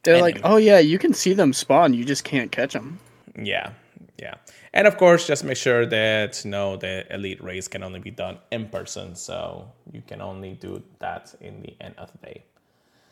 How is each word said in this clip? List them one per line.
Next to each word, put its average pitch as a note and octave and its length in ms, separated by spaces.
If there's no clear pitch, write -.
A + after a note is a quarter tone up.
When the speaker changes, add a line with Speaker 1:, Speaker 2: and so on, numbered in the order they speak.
Speaker 1:
They're E3+ 160
like, F3 160
Speaker 2:
Anyway. F3 140
Speaker 1:
"Oh G#3+ 60
yeah, G#3 220
you D#3+ 200
can D#4+ 160
see - 200
them E3 180
spawn, C#3+ 420
you A#2+ 100
just C3+ 200
can't B2+ 280
catch C3 240
'em." C#3+ 220
Speaker 2:
Yeah, G2+ 320
yeah. - 160
And G3+ 140
of G3+ 120
course, F3 280
just C#3+ 180
make C3+ 120
sure A#2+ 300
that, A2 580
you G#2 60
know, G2 260
the F#2 360
elite G2 300
race F#2 240
can F#2+ 160
only F#2 160
be F2+ 140
done F#2 260
in A2+ 160
person, F#2 480
so F2 500
you A2+ 140
can G2+ 140
only F#2+ 340
do F#2+ 280
that - 400
in - 220
the - 180
end - 180
of - 140
the - 60
day. - 260